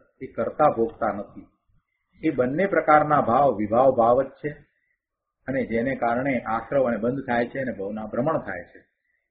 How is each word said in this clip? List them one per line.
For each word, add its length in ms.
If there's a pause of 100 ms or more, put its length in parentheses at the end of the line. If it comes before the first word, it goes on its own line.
(220)
એ 60
કરતા 440
ભોગતા 420
નથી. 340 (760)
એ 80
બંને 360
પ્રકારના 580
ભાવ 320
વિભાવ 380
ભાવ 240
જ 160
છે 160 (960)
અને 180
જેને 300
કારણે 380 (100)
આશ્રવ 420
અને 120
બંધ 280
થાય 240
છે 100
અને 140
ભવના 340
ભ્રમણ 340
થાય 240
છે. 140 (520)